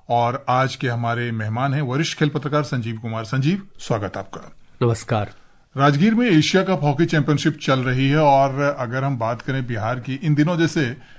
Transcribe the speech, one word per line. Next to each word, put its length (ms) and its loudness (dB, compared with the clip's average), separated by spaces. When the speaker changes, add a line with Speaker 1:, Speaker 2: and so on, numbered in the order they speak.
Speaker 1:
और 400 0
आज 260 2
के 120 -4
हमारे 440 -2
मेहमान 420 -2
हैं 80 -2
वरिष्ठ 360 -2
खेल 120 2
पत्रकार 340 -2
संजीव 340 -4
कुमार। 260 -6
संजीव, 380 0
स्वागत 380 -4
आपका। 340 -12
Speaker 2:
नमस्कार। 500 0
Speaker 1:
राजगीर 380 4
में 160 2
एशिया 320 4
कप 200 0
हॉकी 220 2
चैंपियनशिप 560 0
चल 180 2
रही 300 0
है 100 2
और 600 4
अगर 240 -4
हम 140 -2
बात 240 -4
करें 260 -4
बिहार 320 -4
की, 240 -6
इन 120 4
दिनों 220 2
जैसे 400 0